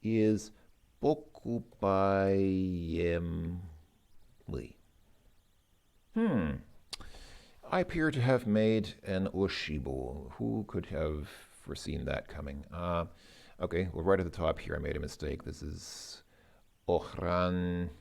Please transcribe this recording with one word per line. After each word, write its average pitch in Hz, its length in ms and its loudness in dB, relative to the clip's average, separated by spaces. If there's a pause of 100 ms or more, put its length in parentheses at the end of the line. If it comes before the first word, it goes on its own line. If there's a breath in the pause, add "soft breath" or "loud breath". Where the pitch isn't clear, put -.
is 107 480 4 (520 soft breath)
pokupaiemli. 92 3750 0 (1400)
Hmm. 151 360 2 (1200 loud breath)
I 180 100 2
appear 156 300 2
to 143 100 0
have 123 260 4
made 110 480 4 (100)
an 95 240 -2
oshibo. 69 1040 -2
Who 113 360 -2
could 85 180 -4
have 78 420 -2 (340)
foreseen 71 420 -6
that 67 240 -4
coming? 71 440 -10
Uh, 87 340 -2 (540 loud breath)
okay, 90 320 0
well, 80 120 -4
right 95 160 6
at 85 100 0
the - 60 -12
top 78 220 2
here, 78 180 -6
I - 20 -2
made 73 180 -4
a 73 40 -4
mistake. 73 440 -6
This - 180 -10
is - 600 -12 (680 soft breath)
ochran. 87 1000 2 (120)